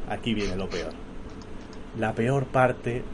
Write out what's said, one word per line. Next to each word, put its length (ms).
aquí 240
viene 240
lo 140
peor. 220
La 160
peor 320
parte 560